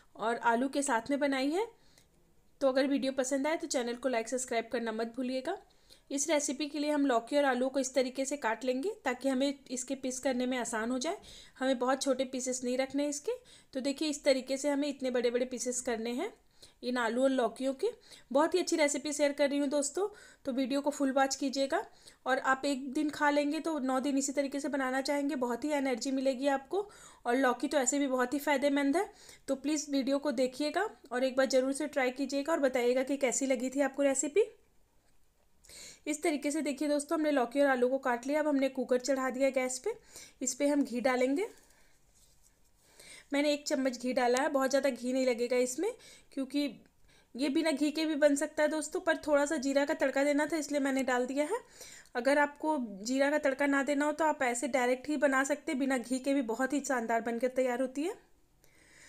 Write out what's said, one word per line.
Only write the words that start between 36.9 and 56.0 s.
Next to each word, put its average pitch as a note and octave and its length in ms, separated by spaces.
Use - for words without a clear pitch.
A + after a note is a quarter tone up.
हमने D4+ 140
लौकी C#4 300
और C#4+ 60
आलू B3 220
को C4+ 100
काट B3 280
लिया। D4 120
अब D4+ 80
हमने C4+ 240
कुकर B3 280
चढ़ा C4 320
दिया C4 200
गैस B3+ 280
पे, A4 140
इस B3+ 120
पे C#4+ 140
हम C#4+ 160
घी A#3+ 180
डालेंगे। C4 460
मैंने D4 200
एक C#4+ 140
चम्मच C4 300
घी B3+ 160
डाला B3 260
है, D4+ 100
बहुत C4+ 200
ज़्यादा C#4 200
घी A#3+ 240
नहीं C4 120
लगेगा B3 320
इसमें, D#4 360
क्योंकि C#4 300
ये C4+ 140
बिना D#4+ 220
घी D4 200
के D#4+ 140
भी D#4 100
बन C#4+ 200
सकता D4+ 280
है D4+ 60
दोस्तों, D#4 320
पर D#4+ 180
थोड़ा D4 260
सा D#4 120
जीरा C#4 280
का D4+ 100
तड़का C#4 280
देना D4 220
था D#4 120
इसलिए C#4+ 240
मैंने C4+ 220
डाल B3+ 220
दिया C#4 200
है। G4 140
अगर C4 240
आपको D4+ 380
जीरा C4+ 280
का D4+ 80
तड़का C#4 280
ना C#4 160
देना C#4+ 220
हो D4+ 60
तो D#4 140
आप D4 180
ऐसे A#3+ 260
डायरेक्ट B3+ 400
ही D4+ 80
बना C4+ 260
सकते C#4+ 280
हैं C4+ 80
बिना C4+ 180
घी B3 220